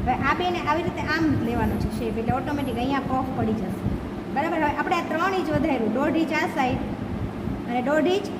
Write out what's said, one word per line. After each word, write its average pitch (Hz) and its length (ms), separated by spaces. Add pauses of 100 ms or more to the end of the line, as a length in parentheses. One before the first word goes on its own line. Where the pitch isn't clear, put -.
હવે 247 100 (140)
આ 311 120
બેને 349 220
આવી 330 260
રીતે 339 160 (120)
આમ 330 80 (260)
લેવાનો 214 340
છે 208 140
શેપ, 226 240
એટલે 240 180
ઓટોમેટિક 269 420
અહીંયા 262 280
પફ 262 180 (100)
પડી 220 220
જશે, - 340 (400)
બરાબર? 320 300
હવે 285 80
આપણે 302 300
આ 277 100
ત્રણ 370 300
ઇંચ 311 60 (100)
વધાર્યું, 247 420
દોઢ 320 240
ઇંચ - 80 (100)
આ 370 140
સાઈડ 262 260 (880)
અને 240 120 (120)
દોઢ 311 240
ઇંચ - 100 (140)